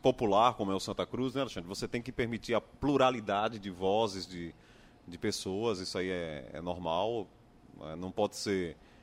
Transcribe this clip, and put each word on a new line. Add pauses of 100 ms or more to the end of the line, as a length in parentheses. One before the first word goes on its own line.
popular
como
é
o
Santa
Cruz,
né,
Alexandre?
Você
tem
que
permitir
a
pluralidade
de
vozes,
de, (540)
de
pessoas,
isso
aí
é,
é
normal. (540)
É,
não
pode
ser (280)